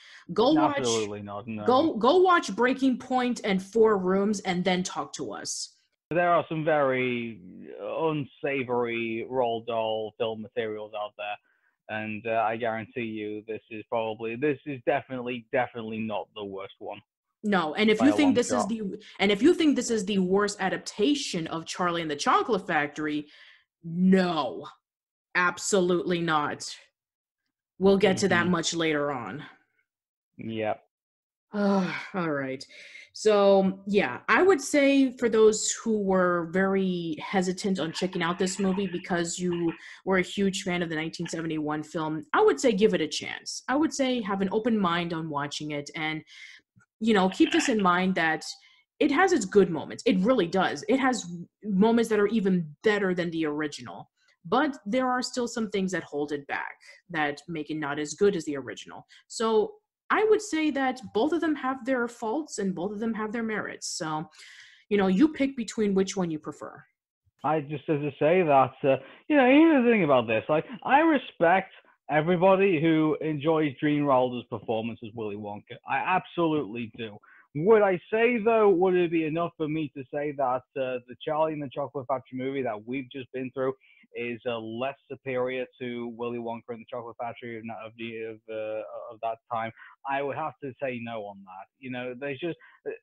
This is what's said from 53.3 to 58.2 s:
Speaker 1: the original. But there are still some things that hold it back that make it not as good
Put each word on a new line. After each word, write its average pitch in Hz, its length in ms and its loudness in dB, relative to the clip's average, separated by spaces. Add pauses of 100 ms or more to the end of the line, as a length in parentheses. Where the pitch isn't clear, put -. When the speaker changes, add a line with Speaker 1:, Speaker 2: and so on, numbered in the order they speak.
Speaker 1:
the 160 140 -2
original. 147 640 -6 (360)
But 262 320 0 (100)
there 254 240 0
are 254 100 -2
still 240 280 -4
some 226 220 -4
things 190 220 -2
that 165 120 -4
hold 147 280 -6
it 143 140 -6
back 101 300 -6 (340)
that 151 380 -4
make 160 220 -8
it 156 60 -4
not 147 220 -4
as 151 160 -6
good 202 220 2